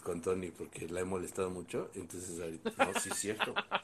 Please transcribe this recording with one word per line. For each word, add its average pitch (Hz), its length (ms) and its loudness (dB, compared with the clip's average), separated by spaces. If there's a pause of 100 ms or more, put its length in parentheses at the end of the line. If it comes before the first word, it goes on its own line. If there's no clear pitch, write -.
con 85 180 0
Tony 92 300 2
porque 82 380 -6
la 87 120 0
he 92 40 2
molestado 92 460 2
mucho. 90 440 -2
Entonces 85 460 -6
ahorita, 82 380 -2
no, - 220 4
sí - 100 0
es 190 60 2
cierto. 208 380 2 (300)